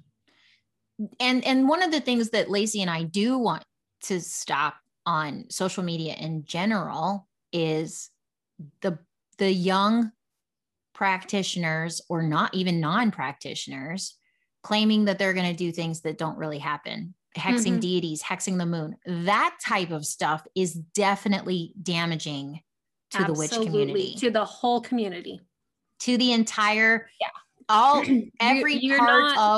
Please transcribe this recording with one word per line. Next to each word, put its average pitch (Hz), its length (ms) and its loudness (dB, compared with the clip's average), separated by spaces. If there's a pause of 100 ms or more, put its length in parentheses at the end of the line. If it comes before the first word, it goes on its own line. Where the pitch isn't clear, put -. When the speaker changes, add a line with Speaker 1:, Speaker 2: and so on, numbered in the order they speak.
(1200)
Speaker 1:
And, 254 240 2
and 262 240 4
one 330 160 4
of 339 80 2
the 311 80 2
things 233 300 0
that 202 200 0
Lacey 208 320 0
and 180 80 -2
I 165 140 -2
do 202 340 0
want 202 260 -2 (400)
to 180 180 -2
stop 147 540 -4 (300)
on 156 440 -4
social 185 340 -4
media 160 300 -4
in 156 320 -8
general 190 840 -2 (240)
is 160 580 -2 (720)
the, 180 160 -2 (400)
the 196 140 2
young 196 600 2 (840)
practitioners 180 1160 -2
or 165 120 -2
not 160 320 0
even 180 260 0
non-practitioners 147 1400 -4 (460)
claiming 214 420 4
that 196 140 2
they're 190 140 2
gonna 180 200 0
do 170 180 -4
things 165 300 -6
that 156 160 -6
don't 160 200 -6
really 151 220 -6
happen. 151 540 -8 (240)
Hexing 220 260 0 (100)
Speaker 2:
Mm-hmm. 180 60 2
Speaker 1:
deities, 170 440 -2
hexing 185 340 -4
the 175 80 -2
moon. 170 300 -4 (100)
That 196 600 0
type 185 260 -2
of 156 140 -6
stuff 156 400 -4 (100)
is 185 180 0
definitely 185 1080 -2
damaging 160 800 -4 (500)
to 196 140 0
the 170 80 0
witch 151 180 -2
Speaker 2:
Absolutely. 226 200 0
Speaker 1:
community. 196 480 0
Speaker 2:
To 247 120 0
the 214 140 2
whole 240 340 0
community. 196 640 -6 (600)
Speaker 1:
To 247 160 2
the 247 160 4
entire, 220 760 2 (100)
Speaker 2:
Yeah. 220 80 -2 (420)
Speaker 1:
all, 269 340 6
Speaker 2:
<clears throat> - 20 -2
You, 254 240 2 (100)
Speaker 1:
every 262 360 4
Speaker 2:
you're 269 240 2
Speaker 1:
part 240 100 6
Speaker 2:
not 247 280 6 (200)